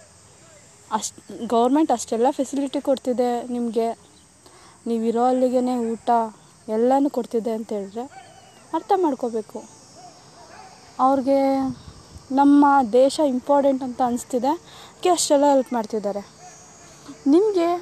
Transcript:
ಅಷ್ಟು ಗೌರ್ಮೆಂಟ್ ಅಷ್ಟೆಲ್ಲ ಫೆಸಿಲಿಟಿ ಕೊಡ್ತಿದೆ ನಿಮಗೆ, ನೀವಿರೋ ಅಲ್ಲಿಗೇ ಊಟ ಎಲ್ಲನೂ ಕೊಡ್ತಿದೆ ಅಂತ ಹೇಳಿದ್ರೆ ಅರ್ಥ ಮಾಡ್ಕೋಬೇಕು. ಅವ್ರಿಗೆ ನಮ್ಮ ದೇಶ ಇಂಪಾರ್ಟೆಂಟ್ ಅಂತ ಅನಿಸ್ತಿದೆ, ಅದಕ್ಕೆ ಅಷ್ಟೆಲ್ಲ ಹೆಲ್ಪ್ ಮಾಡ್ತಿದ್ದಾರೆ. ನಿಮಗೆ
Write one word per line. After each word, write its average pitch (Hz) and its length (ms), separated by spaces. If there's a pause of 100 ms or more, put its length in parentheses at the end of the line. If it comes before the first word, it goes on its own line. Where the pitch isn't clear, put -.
(920)
ಅಷ್ಟು 214 540
ಗೌರ್ಮೆಂಟ್ 254 460
ಅಷ್ಟೆಲ್ಲ 233 380
ಫೆಸಿಲಿಟಿ 277 500
ಕೊಡ್ತಿದೆ 247 680
ನಿಮಗೆ, 233 500 (880)
ನೀವಿರೋ 233 380
ಅಲ್ಲಿಗೇ 254 680
ಊಟ 226 180 (580)
ಎಲ್ಲನೂ 254 420
ಕೊಡ್ತಿದೆ 226 400
ಅಂತ 226 220
ಹೇಳಿದ್ರೆ 202 300 (720)
ಅರ್ಥ 330 240
ಮಾಡ್ಕೋಬೇಕು. 240 680 (1400)
ಅವ್ರಿಗೆ 269 600 (760)
ನಮ್ಮ 285 340 (260)
ದೇಶ 262 360
ಇಂಪಾರ್ಟೆಂಟ್ 269 540
ಅಂತ 247 200
ಅನಿಸ್ತಿದೆ, 240 440
ಅದಕ್ಕೆ - 600
ಅಷ್ಟೆಲ್ಲ 302 440
ಹೆಲ್ಪ್ 262 200
ಮಾಡ್ತಿದ್ದಾರೆ. 202 720 (840)
ನಿಮಗೆ 349 560